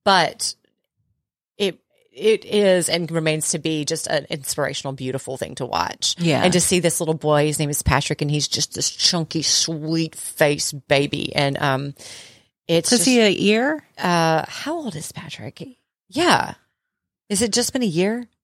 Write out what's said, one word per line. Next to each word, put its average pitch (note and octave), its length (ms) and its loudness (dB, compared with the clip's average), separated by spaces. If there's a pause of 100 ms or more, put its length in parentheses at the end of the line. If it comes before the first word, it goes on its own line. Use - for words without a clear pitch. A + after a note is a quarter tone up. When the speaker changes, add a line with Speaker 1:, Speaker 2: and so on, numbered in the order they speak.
Speaker 1:
but F3 540 2 (1000)
it, G3 220 -2 (320)
it G3+ 340 0
is F#3 440 4
and E3+ 240 0
remains D#3 380 0
to E3+ 100 0
be D3+ 240 -2
just D#3 240 -4
an - 200 -2
inspirational, C#3+ 680 -4
beautiful C3 420 -6
thing - 200 -8
to B2+ 100 -6
watch. - 520 -2
Speaker 2:
Yeah. E3 240 2
Speaker 1:
And F3+ 120 4
to F#3 60 4
see F3+ 200 2
this E3 180 0
little D#3+ 160 -2
boy, D3+ 320 2
his D3+ 140 -2
name D3 100 0
is D3 120 -4
Patrick, D3 400 0
and D3 80 0
he's D3 180 0
just - 260 -4
this - 160 -4
chunky, E3 520 -2
sweet D#3+ 720 -2
face - 560 0
baby. C#3+ 640 0
And, C#3 220 0
um, C#3 360 -2 (720)
it's E3 260 2
Speaker 2:
Is A#3+ 80 6
Speaker 1:
just C4 80 0
Speaker 2:
he B3 120 6
a G#3+ 80 6
year? A#3 560 2 (140)
Speaker 1:
Uh, E3 500 2
how - 260 -8
old D4+ 220 -8
is D#3+ 160 -12
Patrick? - 500 -14 (460)
Yeah. C#4 460 2 (760)
Has G3 120 0
it A3 100 0
just A#3+ 200 0
been B3+ 100 -2
a A#3 40 2
year? G3+ 400 0 (180)